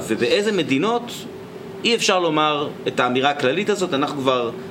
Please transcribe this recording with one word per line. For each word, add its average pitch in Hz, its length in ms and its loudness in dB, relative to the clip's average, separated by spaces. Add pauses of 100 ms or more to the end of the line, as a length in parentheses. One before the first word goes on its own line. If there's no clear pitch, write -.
ובאיזה 120 440 2
מדינות 190 600 0 (720)
אי 233 100 2
אפשר 196 260 2
לומר 151 480 2 (200)
את 131 120 0
האמירה 127 300 4
הכללית 151 400 0
הזאת? 185 240 0
אנחנו 143 260 -2
כבר, 127 300 2 (200)